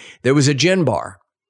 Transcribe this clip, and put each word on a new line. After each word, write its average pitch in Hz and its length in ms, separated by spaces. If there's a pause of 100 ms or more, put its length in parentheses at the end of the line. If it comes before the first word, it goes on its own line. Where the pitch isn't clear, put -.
(240)
There 127 100
was 143 140
a 147 60
gin 170 320
bar. 110 340 (300)